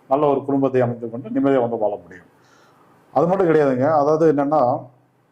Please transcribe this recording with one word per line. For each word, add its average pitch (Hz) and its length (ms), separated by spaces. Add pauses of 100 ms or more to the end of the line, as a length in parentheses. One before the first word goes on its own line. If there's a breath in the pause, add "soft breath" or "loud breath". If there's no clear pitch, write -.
நல்ல 147 180
ஒரு 135 180
குடும்பத்தை 135 360
அமைத்து 117 300
கொண்டு 127 180
நிம்மதியா 135 320
வந்து 117 160
வாழ 104 260
முடியும். - 220 (880 soft breath)
அது 143 140
மட்டும் 185 220
கிடையாதுங்க. 139 340
அதாவது 156 500
என்னன்னா, 143 520 (480)